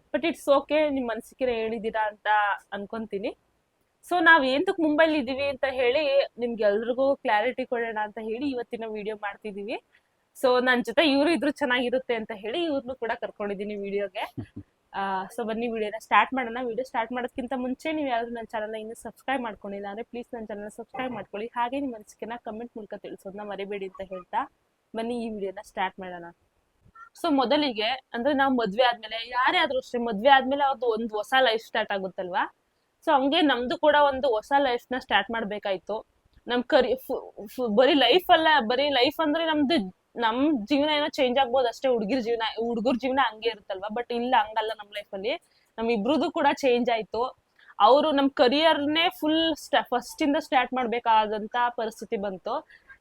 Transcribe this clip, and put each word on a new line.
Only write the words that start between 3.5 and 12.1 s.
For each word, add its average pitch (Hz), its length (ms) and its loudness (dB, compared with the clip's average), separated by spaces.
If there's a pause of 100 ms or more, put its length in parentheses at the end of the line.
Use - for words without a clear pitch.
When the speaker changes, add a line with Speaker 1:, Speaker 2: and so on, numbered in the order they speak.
Speaker 1:
So 349 140 0
ನಾವ್ 330 220 8
ಏಂತಕ್ 294 340 -2
ಮುಂಬೈಲಿ 311 400 2
ಇದೀವಿ 269 300 -4
ಅಂತ 269 220 -8
ಹೇಳಿ 269 560 0 (100)
ನಿಮ್ಗೆ 233 260 -4
ಎಲ್ರಿಗೂ 233 520 2
ಕ್ಲಾರಿಟಿ 233 500 0
ಕೊಡೋಣ 233 360 -4
ಅಂತ 214 200 -8
ಹೇಳಿ 226 280 -6
ಇವತ್ತಿನ 240 380 -8
ವಿಡಿಯೋ 214 280 -8
ಮಾಡ್ತಿದೀವಿ. 208 640 -10 (600)
So 247 240 2
ನನ್ 247 180 2
ಜೊತೆ 285 280 2
ಇವ್ರು 285 180 4
ಇದ್ರು 302 220 0
ಚೆನ್ನಾಗಿರುತ್ತೆ 247 640 -2